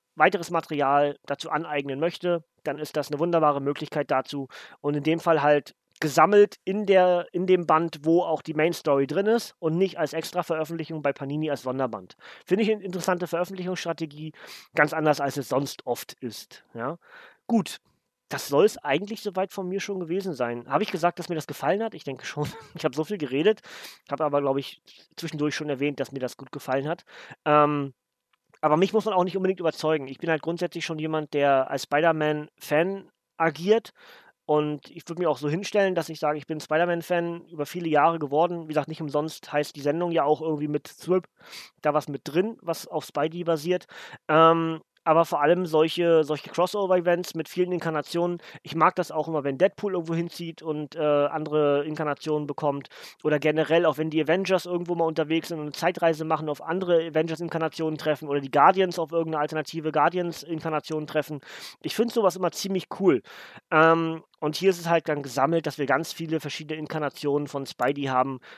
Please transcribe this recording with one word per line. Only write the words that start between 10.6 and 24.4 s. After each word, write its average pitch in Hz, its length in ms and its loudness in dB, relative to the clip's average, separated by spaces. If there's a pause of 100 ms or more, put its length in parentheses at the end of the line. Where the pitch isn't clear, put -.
bei 143 100 0
Panini 147 380 -4
als 139 140 -4
Sonderband. 127 500 -4 (320)
Finde 202 180 2
ich 214 80 2
eine 208 120 -2
interessante 180 420 -2
Veröffentlichungsstrategie, 165 1080 -6 (420)
ganz 151 180 4
anders, 156 260 4
als 139 180 -2
es 131 120 -6
sonst 135 380 -2
oft - 340 -6
ist. - 420 -12 (120)
Ja? 127 220 -6 (500)
Gut, 220 300 0 (540)
das 127 160 -8
soll's 147 300 4
eigentlich 185 440 -4
soweit 185 300 -4
von 185 160 -8
mir 190 120 -4
schon 190 200 -8
gewesen 180 360 -4
sein. 120 340 -6
Habe 151 140 0
ich - 80 -8
gesagt, 170 260 -2
dass 170 120 -10
mir 170 60 -4
das 151 120 -6
gefallen 160 340 -2
hat? 226 140 -8
Ich 160 80 -18
denke 135 220 -12
schon. 147 220 -6 (140)
<laughs> - 140 -20
Ich - 100 -4
habe 127 100 -4
so 156 80 0
viel 202 140 -6
geredet, 151 440 0 (500)
habe 143 120 -2
aber, 143 180 0